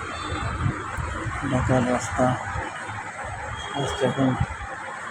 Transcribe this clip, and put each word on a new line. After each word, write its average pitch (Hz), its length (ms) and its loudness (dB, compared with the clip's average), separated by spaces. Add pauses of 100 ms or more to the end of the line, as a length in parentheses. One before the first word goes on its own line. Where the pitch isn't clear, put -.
(1500)
ঢাকার 127 320 6 (100)
রাস্তা 123 320 2 (1500)
আজকে 131 300 0
এখন 131 200 4 (800)